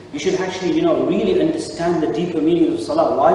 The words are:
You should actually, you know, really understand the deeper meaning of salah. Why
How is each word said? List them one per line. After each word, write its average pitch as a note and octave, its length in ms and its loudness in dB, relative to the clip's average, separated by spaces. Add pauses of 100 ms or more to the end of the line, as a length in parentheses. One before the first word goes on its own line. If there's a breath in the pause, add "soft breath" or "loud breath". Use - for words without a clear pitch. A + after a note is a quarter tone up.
(140)
You C#3+ 40 -6
should F#3 220 -2
actually, F3+ 320 -4
you D#3 80 2
know, D3 260 2
really F#3 360 2
understand E3 600 -2
the D3 80 0
deeper D#3+ 300 -2
meaning E3 320 2
of - 80 -4
salah. D3+ 380 0
Why E3+ 160 4